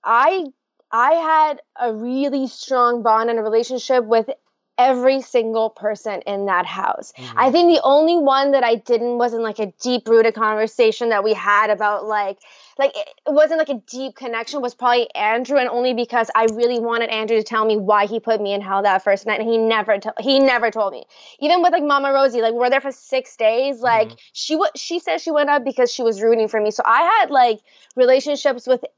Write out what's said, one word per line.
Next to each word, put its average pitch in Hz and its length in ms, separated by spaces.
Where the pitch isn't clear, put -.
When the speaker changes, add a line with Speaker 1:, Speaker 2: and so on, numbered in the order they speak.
Speaker 1:
I, 294 420
I 240 220
had 311 480
a 233 140
really 262 540
strong 240 560
bond 220 260
and 226 100
a 214 40
relationship 240 640
with 226 240
every 262 440
single 226 480
person 208 580
in 202 200
that 180 180
house. - 520
Speaker 2:
Mm-hmm. 127 220
Speaker 1:
I 262 100
think 339 240
the 302 80
only 311 360
one 277 340
that 269 140
I 233 100
didn't 240 420
was 240 160
in, 233 80
like, 226 180
a 208 80
deep-rooted 226 540
conversation 220 760
that 208 140
we 220 100
had 202 360
about, 208 360
like, 208 340
like, 277 160
it, 202 140
it 302 60
wasn't, 302 280
like, 311 100
a 240 200
deep 262 280
connection 233 440
was 247 140
probably 240 400
Andrew, 226 420
and 254 120
only 247 240
because 233 420
I 226 160
really 240 300
wanted 233 280
Andrew 220 280
to 214 60
tell 214 220
me 214 120
why 208 280
he 220 140
put 220 220
me 202 100
in 202 80
hell 196 240
that 196 180
first 196 240
night, 214 140
and 220 100
he 233 80
never 220 400
t-, 208 120
he 269 220
never 247 300
told 202 200
me. 123 140
Even 339 220
with, 359 100
like, 320 120
Mama 277 280
Rosie, 269 300
like, 226 100
we 233 80
were 247 100
there 269 120
for 277 100
six - 460
days, 233 420
like, 226 300
Speaker 2:
Mm-hmm. - 60
Speaker 1:
she - 240
wa-, 302 180
she 339 240
said 339 220
she 330 100
went 294 180
up 285 140
because 247 260
she 254 140
was 214 180
rooting 226 280
for 220 100
me. 214 120
So - 140
I 247 180
had, 320 100
like, 247 300
relationships 262 720
with 254 160